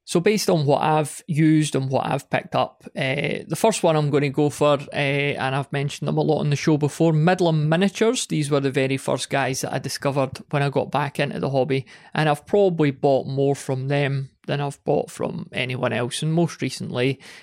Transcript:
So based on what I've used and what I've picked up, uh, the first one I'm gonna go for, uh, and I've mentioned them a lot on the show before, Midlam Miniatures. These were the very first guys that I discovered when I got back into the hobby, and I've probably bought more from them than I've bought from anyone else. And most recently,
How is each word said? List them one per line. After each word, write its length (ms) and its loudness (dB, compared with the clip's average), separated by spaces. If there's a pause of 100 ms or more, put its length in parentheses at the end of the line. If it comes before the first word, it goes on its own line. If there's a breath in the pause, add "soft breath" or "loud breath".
So 120 2
based 300 0
on 160 2
what 160 4
I've 460 0
used 500 4
and 140 -2
what 160 0
I've 240 -4
picked 260 -4
up, 280 -2 (120)
uh, 500 -4
the 120 -6
first 240 2
one 140 4
I'm 120 2
gonna 220 2
go 180 2
for, 300 2 (120)
uh, 60 -8
and 580 -2
I've 180 -4
mentioned 360 -4
them 80 0
a 60 2
lot 160 2
on 100 -2
the 80 0
show 220 2
before, 340 2
Midlam 540 2
Miniatures. 640 0
These 220 -2
were 100 2
the 100 0
very 260 0
first 320 -2
guys 320 -2
that 140 -4
I 40 -2
discovered 600 -4 (100)
when 140 0
I 80 0
got 200 -2
back 300 -2
into 180 -4
the 120 -2
hobby, 340 0 (300 loud breath)
and 160 2
I've 160 -2
probably 460 4
bought 340 2
more 280 0
from 340 -6
them 420 -2 (160)
than 140 -2
I've 240 -6
bought 260 0
from 400 -6
anyone 420 -2
else. 300 -4
And 100 0
most 300 0
recently, 560 -2 (240 loud breath)